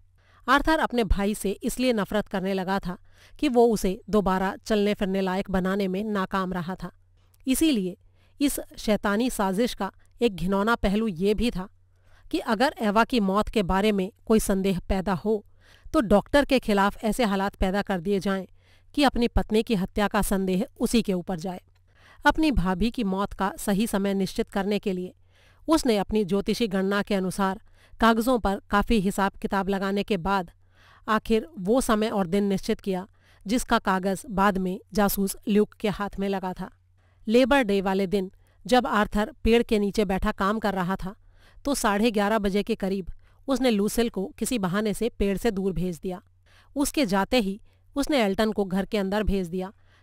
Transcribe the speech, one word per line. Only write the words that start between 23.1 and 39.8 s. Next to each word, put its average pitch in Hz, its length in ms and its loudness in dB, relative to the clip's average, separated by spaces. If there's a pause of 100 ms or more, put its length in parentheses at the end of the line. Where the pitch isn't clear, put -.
का 196 240 -4
सही 214 300 -2
समय 196 260 -2
निश्चित 196 360 -2
करने 202 300 -2
के 190 140 -4
लिए 180 200 -8 (540)
उसने 294 300 2
अपनी 214 260 0
ज्योतिषी 202 440 -2
गणना 196 340 0
के 202 140 -2
अनुसार 190 440 -2 (400)
कागजों 226 400 4
पर 196 200 0 (100)
काफी 208 300 2
हिसाब 196 320 0
किताब 196 380 -4
लगाने 196 340 -2
के 202 140 -2
बाद 185 340 -2 (560)
आखिर 220 400 0 (100)
वो 214 240 2
समय 214 280 2
और 196 180 0
दिन 202 160 0
निश्चित 196 360 -2
किया, 185 280 -6 (400)
जिसका 233 320 0
कागज 190 500 0
बाद 196 280 2
में 185 220 -4 (140)
जासूस 196 420 0 (120)
ल्यूक 208 260 2
के - 160 -4
हाथ 196 200 -6 (100)
में 196 100 -2
लगा 185 240 -4
था। 180 160 -10 (580)
लेबर 254 360 6
डे 196 180 2
वाले 190 260 0
दिन 190 240 -2 (360)
जब 240 200 4
आर्थर 208 460 0 (100)
पेड़ 226 200 4
के 214 160 0
नीचे 202 260 0